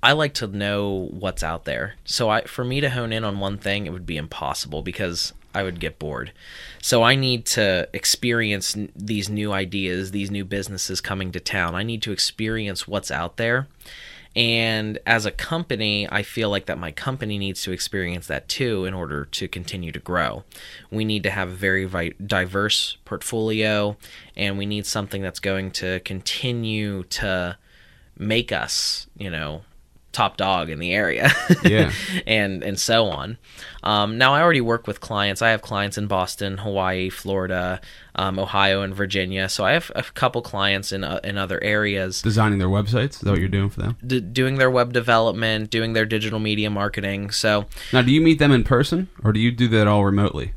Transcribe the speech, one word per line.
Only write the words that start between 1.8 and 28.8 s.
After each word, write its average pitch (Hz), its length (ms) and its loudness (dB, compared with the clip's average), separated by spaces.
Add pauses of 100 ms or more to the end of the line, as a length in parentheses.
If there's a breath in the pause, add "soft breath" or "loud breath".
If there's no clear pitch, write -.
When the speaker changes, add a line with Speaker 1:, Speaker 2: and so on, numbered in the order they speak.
Speaker 1:
So 117 240 0
I, 110 140 2
for - 220 -6
me 131 160 -2
to 143 80 2
hone 120 240 -4
in 110 100 -2
on 101 160 -2
one 98 180 -2
thing, 101 280 -2
it 80 80 -6
would 90 120 -10
be 80 120 -4
impossible 73 640 -6
because 87 500 -4 (240)
I 98 80 -2
would 90 160 -6
get 80 200 -6
bored. 69 340 -8 (480 loud breath)
So 117 220 4
I 123 120 6
need 127 320 0
to 95 460 2
experience 110 840 0
n-, 104 200 -8
these 104 340 -4
new 104 240 -2
ideas, 95 580 -2
these 101 200 -4
new 101 120 -4
businesses 95 580 -4
coming 95 300 -4
to 90 80 -6
town. 87 360 -2
I 95 80 -2
need 113 180 -6
to 113 100 -4
experience 110 760 -4
what's 95 240 -4
out 78 260 -6
there. 120 300 0 (680 loud breath)
And 113 720 2
as 113 200 4
a 98 60 0
company, 110 760 -2
I 101 140 -2
feel 110 260 -2
like 98 180 -2
that 71 100 -4
my 85 140 -8
company 117 460 -6
needs 98 260 -4
to 92 100 -4
experience 90 540 -4
that 67 200 -6
too 110 380 -2
in 95 80 -4
order 73 320 -6
to - 240 -6
continue 87 420 -8
to - 80 -10
grow. 80 460 -2 (440 loud breath)
We 110 140 -2
need 107 200 0
to 98 60 2
have 95 200 -2
a 92 40 -10
very 95 300 0
vi-, 92 300 -4 (120)
diverse 98 800 0
portfolio, 107 920 0 (400 loud breath)
and 98 200 -2
we 101 80 -4
need 104 200 -4
something 101 360 -4
that's 92 200 -6
going 95 300 -2
to 92 280 -4
continue 107 1040 -4
to 90 540 -2 (600 soft breath)
make 110 360 0
us, - 540 -4 (100)